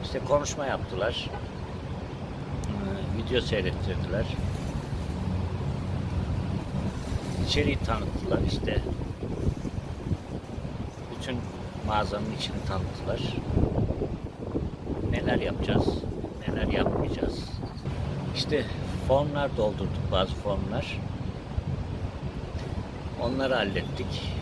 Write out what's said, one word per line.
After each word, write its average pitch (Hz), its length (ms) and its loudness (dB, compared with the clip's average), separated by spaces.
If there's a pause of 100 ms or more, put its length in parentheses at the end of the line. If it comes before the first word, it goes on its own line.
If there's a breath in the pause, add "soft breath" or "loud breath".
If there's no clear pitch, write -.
İşte - 240 -2
konuşma 143 380 2
yaptılar. 101 640 0 (1400)
E, - 60 0 (460)
video 120 220 4
seyrettirdiler. 92 840 2 (3250)
İçeriği 143 320 4
tanıttılar - 720 2
işte. - 300 2 (2500)
Bütün 127 200 -4 (500)
mağazanın 107 520 2
içini - 300 -2
tanıttılar. - 520 0 (1900)
Neler - 300 4
yapacağız, - 480 2 (600)
neler 110 180 0
yapmayacağız. - 720 2 (1000)
İşte 143 280 2 (440)
formlar 143 480 4
doldurduk, 98 560 2
bazı 95 220 4
formlar. 98 640 0 (2250)
Onları 131 320 4
hallettik. 92 880 0